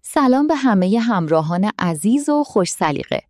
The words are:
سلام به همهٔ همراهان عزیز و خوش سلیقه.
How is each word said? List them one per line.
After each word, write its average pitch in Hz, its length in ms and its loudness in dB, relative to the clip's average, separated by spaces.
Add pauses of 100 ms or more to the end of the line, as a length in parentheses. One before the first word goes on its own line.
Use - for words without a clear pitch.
(140)
سلام 277 320 2
به 320 80 0
همهٔ 220 440 2
همراهان 175 800 0
عزیز 202 500 0
و 294 160 2
خوش 190 260 0
سلیقه. - 600 -4